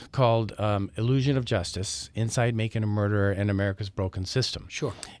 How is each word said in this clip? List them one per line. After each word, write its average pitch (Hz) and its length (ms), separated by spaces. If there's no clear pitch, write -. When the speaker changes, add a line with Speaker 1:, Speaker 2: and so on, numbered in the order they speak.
Speaker 1:
called, 113 480
um, 101 360
Illusion 131 400
of 127 80
Justice, - 680
Inside 117 400
Making 110 300
a - 20
Murderer 104 460
and 101 180
America's 98 400
Broken 95 340
System. - 440
Speaker 2:
Sure. 127 260